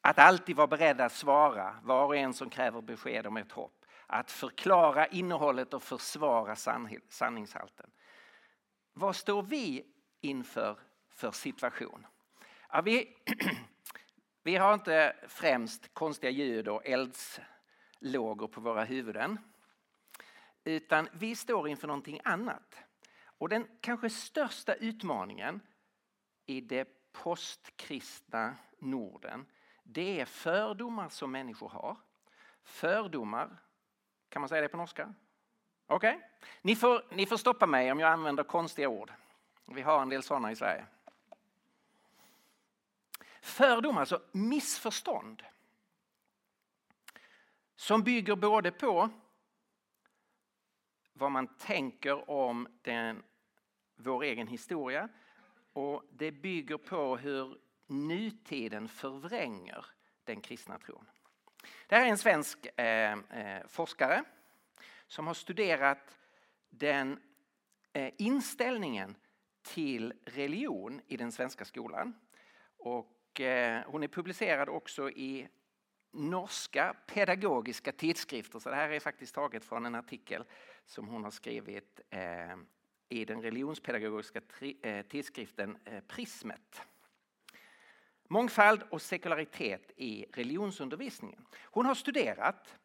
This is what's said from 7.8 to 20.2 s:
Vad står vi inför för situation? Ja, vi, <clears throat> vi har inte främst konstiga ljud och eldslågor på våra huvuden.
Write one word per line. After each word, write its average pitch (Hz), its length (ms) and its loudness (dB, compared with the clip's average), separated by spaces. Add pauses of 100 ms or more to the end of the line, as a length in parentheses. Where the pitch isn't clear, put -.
Vad 190 240 0
står 202 260 0
vi 190 440 -4 (340)
inför 120 580 -4 (300)
för - 220 -6
situation? - 760 -6 (600)
Ja, - 120 4
vi, 226 360 2 (600)
<clears throat> - 680 -20
vi 175 140 2
har 202 180 8
inte 160 420 6 (120)
främst 123 680 0
konstiga 147 360 -2
ljud 123 380 0
och 104 180 -2
eldslågor 127 1600 -4
på - 120 -14
våra 113 240 0
huvuden. 123 540 -4 (1300)